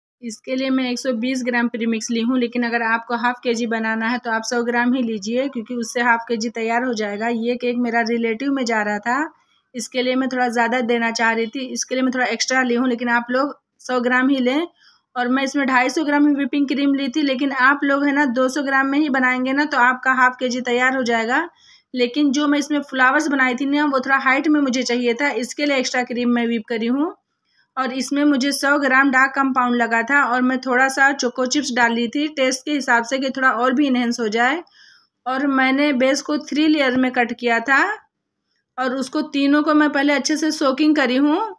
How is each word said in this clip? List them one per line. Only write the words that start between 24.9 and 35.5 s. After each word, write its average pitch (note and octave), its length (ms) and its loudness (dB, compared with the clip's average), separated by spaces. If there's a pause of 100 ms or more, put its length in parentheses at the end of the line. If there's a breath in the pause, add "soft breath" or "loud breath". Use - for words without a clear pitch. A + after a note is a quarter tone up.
था, C#4+ 160 -2
इसके B3 340 -4
लिए C#4+ 120 0
एक्स्ट्रा B3+ 260 -2
क्रीम A#3+ 280 -2
मैं A#3+ 160 2
व्हिप A#3 200 -2
करी A3+ 200 -2
हूँ। C#4+ 260 0 (640)
और C4 160 -4
इसमें C4+ 320 -2
मुझे C#4 260 2
सौ C#4 280 0
ग्राम C4+ 320 4
डार्क C4 200 4
कंपाउंड B3+ 440 0
लगा A#3 280 0
था C#4 220 2
और B3 160 0
मैं B3+ 200 0
थोड़ा C4 280 2
सा C#4 240 2
चोको B3+ 340 -2
चिप्स C4 260 -2
डाल A#3 200 2
ली A#3 140 0
थी D4 220 -2
टेस्ट C4 360 -2
के D4+ 60 -4
हिसाब B3 320 0
से C4+ 160 -4
कि C4+ 120 -2
थोड़ा C4 200 0
और B3 220 0
भी C#4+ 140 2
इन्हेंस B3 320 0
हो A3+ 100 -2
जाए। B3 320 0 (640 soft breath)
और C4+ 240 -2
मैंने C4+ 460 2